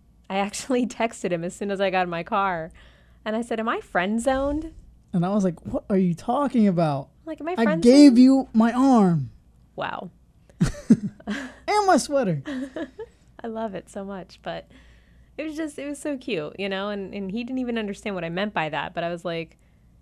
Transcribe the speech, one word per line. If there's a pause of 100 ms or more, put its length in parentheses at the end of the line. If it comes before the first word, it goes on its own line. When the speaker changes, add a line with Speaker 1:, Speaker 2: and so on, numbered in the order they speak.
(300)
Speaker 1:
I
actually
<laughs>
texted
him
as
soon
as
I
got
in
my
car. (540)
And
I
said,
"Am
I
friend
zoned?" (420)
Speaker 2:
And
I
was
like,
"What
are
you
talking
about? (160)
Speaker 1:
Like,
"Am
I
Speaker 2:
I
Speaker 1:
friend
Speaker 2:
gave
Speaker 1:
zoned?"
Speaker 2:
you
my
arm." (440)
Speaker 1:
Wow. (500)
Speaker 2:
<laughs> (580)
And
my
sweater.
Speaker 1:
<laughs> (520)
I
love
it
so
much,
but (680)
it
was
just,
it
was
so
cute,
you
know,
and,
and
he
didn't
even
understand
what
I
meant
by
that,
but
I
was
like, (440)